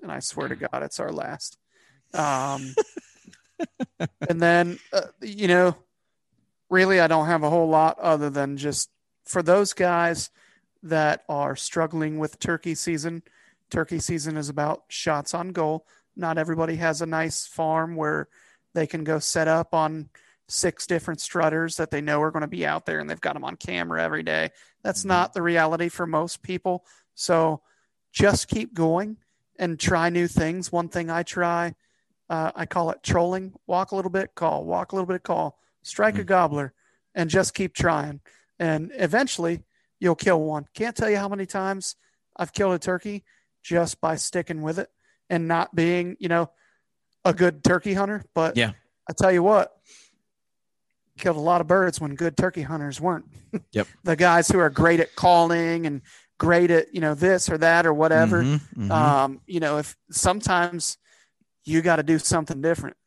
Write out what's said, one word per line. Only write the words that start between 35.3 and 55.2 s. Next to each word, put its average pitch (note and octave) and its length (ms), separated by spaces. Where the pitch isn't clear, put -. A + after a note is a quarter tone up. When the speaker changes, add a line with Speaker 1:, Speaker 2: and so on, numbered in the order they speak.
Speaker 1:
Strike G#3 340
a G#3 60
Speaker 2:
Mm. F3 40
Speaker 1:
gobbler D3 460
and E3 160
just F3+ 240
keep F#3 220
trying. D3+ 460
And D#3+ 380
eventually F3 680
you'll F3 160
kill F3 260
one. D3+ 320
Can't A3+ 220
tell A3 140
you G#3 80
how G3+ 120
many G3 160
times F#3+ 500
I've F3 180
killed G3 200
a E3+ 60
turkey G3 440
just E3+ 400
by E3+ 140
sticking D#3+ 480
with E3 160
it - 100
and E3 180
not E3 280
being, F3 440
you F3+ 100
know, E3+ 200
a F3 80
good E3 300
turkey F3+ 300
hunter. G3 300
But D#3+ 240
Speaker 2:
Yeah. A2+ 140
Speaker 1:
I D#3 60
tell F#3+ 180
you F3 120
what, G3+ 320
killed E3+ 180
a D3 40
lot E3+ 200
of D#3+ 60
birds F3+ 340
when C#3+ 140
good E3 200
turkey F3+ 280
hunters C#3+ 360
weren't. E3+ 260
<laughs> F#3+ 100
Speaker 2:
Yep. G#2+ 160
Speaker 1:
The E3 120
guys E3+ 320
who F#3+ 120
are D#3 100
great E3 300
at - 160
calling E3+ 720